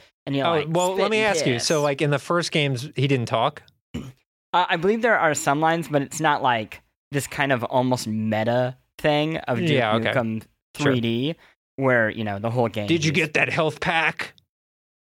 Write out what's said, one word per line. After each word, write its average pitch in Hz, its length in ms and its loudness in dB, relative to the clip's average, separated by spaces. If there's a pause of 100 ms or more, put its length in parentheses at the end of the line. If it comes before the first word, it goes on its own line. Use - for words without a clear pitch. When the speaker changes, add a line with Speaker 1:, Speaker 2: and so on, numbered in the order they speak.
(260)
Speaker 1:
and 139 80 -6
he'll, 139 140 2
Speaker 2:
Oh, 170 40 2
Speaker 1:
like, 151 180 0
Speaker 2:
well, 180 240 2
Speaker 1:
spit 190 80 -2
Speaker 2:
let 202 100 0
me 220 60 2
Speaker 1:
and 214 180 2
Speaker 2:
ask 151 100 0
you. 127 100 2
Speaker 1:
piss." 113 120 -4
Speaker 2:
So, 156 140 2
like, 143 200 0
in 147 80 2
the 143 100 2
first 170 340 -2
games, 139 420 0
he 131 120 0
didn't 127 200 0
talk? 120 360 0 (300)
Speaker 1:
Uh, - 760 -4
I 185 80 2
believe 208 240 0
there 220 180 2
are 156 140 2
some 143 260 0
lines, 160 300 0
but 147 120 0
it's 135 200 -8
not, 147 200 2
like, 117 400 -2 (300)
this 139 140 -4
kind 139 280 0
of 120 100 -2
almost 127 420 0
meta 110 720 0 (220)
thing 151 400 0
of 127 220 -4
Duke 170 100 0
Speaker 2:
Yeah, 117 260 2
okay. 113 160 0
Speaker 1:
Nukem 113 300 -2 (340)
Speaker 2:
Sure. 143 160 2
Speaker 1:
three 127 80 2
D, 117 360 0 (420)
where, 123 320 4
you 110 160 -4
know, 101 140 -4
the 113 100 -2
whole 120 180 0
game 104 200 -4
Speaker 2:
"Did 160 180 0
you 156 80 0
Speaker 1:
is - 20 0
Speaker 2:
get 156 200 0
that 139 140 2
health 156 300 -2
pack?" 165 540 -2 (800)